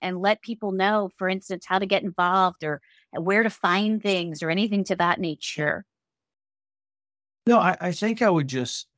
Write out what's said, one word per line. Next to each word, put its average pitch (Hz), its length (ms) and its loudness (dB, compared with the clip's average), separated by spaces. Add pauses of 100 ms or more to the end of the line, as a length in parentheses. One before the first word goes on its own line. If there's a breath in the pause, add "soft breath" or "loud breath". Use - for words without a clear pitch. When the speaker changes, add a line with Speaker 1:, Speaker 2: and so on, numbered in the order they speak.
Speaker 1:
and 185 160 -4
let 202 220 0
people 214 320 -6
know, 196 440 2
for 185 120 -2
instance, 190 360 -6
how 190 140 0
to 202 60 -4
get 196 180 2
involved 180 600 2
or 147 160 -4 (320 soft breath)
where 190 300 2
to 220 60 0
find 202 540 0
things 175 400 -2
or 160 60 -2
anything 202 340 0
to 180 140 -4
that 175 240 0
nature. 156 640 -4 (1600)
Speaker 2:
No, 233 120 8
I, 180 200 2
I 180 140 -2
think 226 280 -2
I 220 80 4
would 151 200 2
just 127 380 -6 (100)